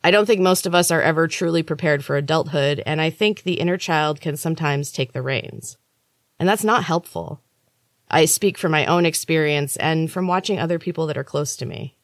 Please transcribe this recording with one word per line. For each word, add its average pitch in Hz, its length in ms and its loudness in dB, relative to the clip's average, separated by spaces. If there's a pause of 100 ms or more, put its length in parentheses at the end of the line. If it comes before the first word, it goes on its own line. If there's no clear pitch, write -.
I 170 60 4
don't 208 160 4
think 208 160 2
most 185 240 2
of 170 80 6
us 175 160 6
are 165 120 4
ever 165 260 2
truly 165 340 0
prepared 151 420 0
for 143 140 -2
adulthood, 143 680 0
and 156 140 -2
I 160 120 0
think 214 320 -2
the 180 160 -2
inner 180 180 0
child 151 420 0
can 165 160 -6
sometimes 151 560 -2
take - 220 -6
the 131 80 -6
reins. - 560 -8 (640)
And 180 100 2
that's 214 140 0
not 220 200 2
helpful. 147 580 -6 (680)
I 156 160 4
speak - 320 0
from 160 140 0
my 156 140 2
own 170 200 2
experience 151 720 0
and 160 340 -2
from 185 160 -4
watching 190 320 -2
other 165 200 -2
people 165 280 -4
that 143 100 -6
are 139 60 -6
close - 320 -6
to - 100 -10
me. - 380 -10